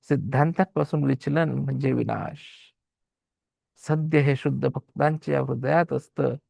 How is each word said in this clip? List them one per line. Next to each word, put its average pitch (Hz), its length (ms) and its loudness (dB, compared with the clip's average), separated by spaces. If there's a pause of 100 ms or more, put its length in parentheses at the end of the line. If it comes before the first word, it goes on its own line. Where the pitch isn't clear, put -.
सिद्धांतांपासून 147 1000 0
विचलन 143 460 0
म्हणजे 135 420 -2
विनाश. 120 840 -6 (1040)
सद्य 156 420 0
हे 139 160 4
शुद्ध 135 320 0
भक्तांच्या 143 720 -2
हृदयात 135 540 0
असतं. 131 420 -2 (140)